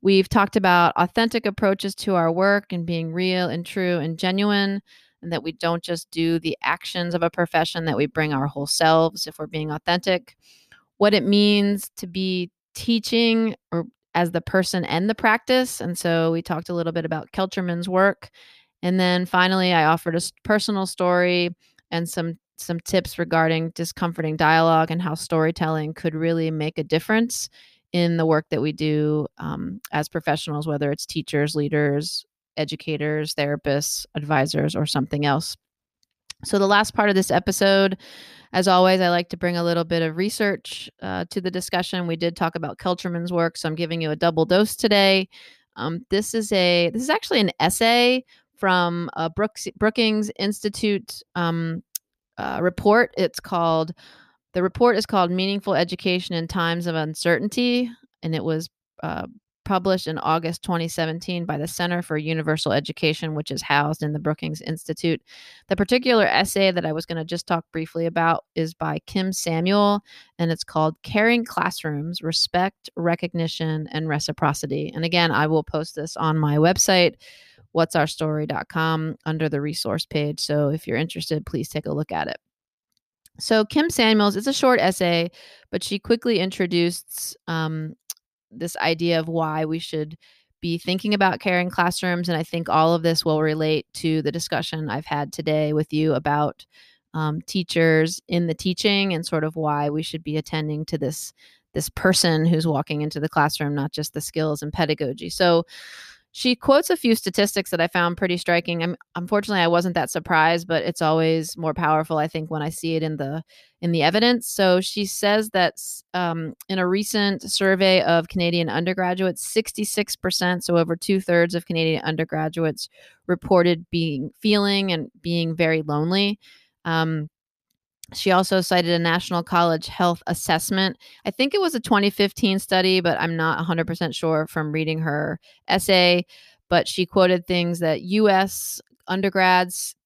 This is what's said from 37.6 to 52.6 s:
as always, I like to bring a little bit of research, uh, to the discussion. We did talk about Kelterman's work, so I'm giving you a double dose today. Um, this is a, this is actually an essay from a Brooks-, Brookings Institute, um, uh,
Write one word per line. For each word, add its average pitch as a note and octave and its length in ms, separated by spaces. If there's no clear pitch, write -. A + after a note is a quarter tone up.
as F3+ 160
always, F#3 320
I F3+ 100
like F3 200
to - 80
bring F3 200
a E3+ 60
little E3+ 200
bit E3 180
of D#3+ 160
research, - 720
uh, F#3 280
to - 100
the F#3 120
discussion. F3+ 560
We E3 80
did E3+ 200
talk E3 200
about D#3+ 240
Kelterman's F3 520
work, E3+ 260
so E3 120
I'm D#3 60
giving E3 260
you D#3 100
a D3+ 40
double D#3+ 300
dose G#3 300
today. G3 540
Um, D#3+ 340
this G#3 240
is A3 180
a, F3 420
this A#3+ 100
is C4+ 60
actually F4 320
an G3 180
essay A#3+ 680
from F3 560
a E3 160
Brooks-, G3+ 380
Brookings G#3+ 600
Institute, G#3 840
um, E3 480
uh, - 240